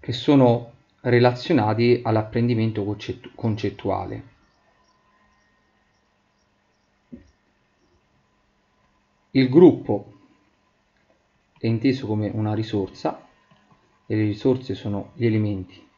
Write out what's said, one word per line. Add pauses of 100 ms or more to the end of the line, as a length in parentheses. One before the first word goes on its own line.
che
sono (280)
relazionati
all'apprendimento
concettu-,
concettuale. (4000)
Il
gruppo (1500)
è
inteso
come
una
risorsa (800)
e
le
risorse
sono
gli
elementi (120)